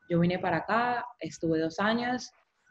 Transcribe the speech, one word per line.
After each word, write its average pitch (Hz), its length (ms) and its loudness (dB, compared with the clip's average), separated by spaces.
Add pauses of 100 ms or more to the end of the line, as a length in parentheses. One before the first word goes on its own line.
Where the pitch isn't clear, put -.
Yo 170 120 2
vine 180 180 4
para 180 200 0
acá, 233 460 0 (160)
estuve 160 380 -2
dos 160 220 -2
años, 240 500 0 (400)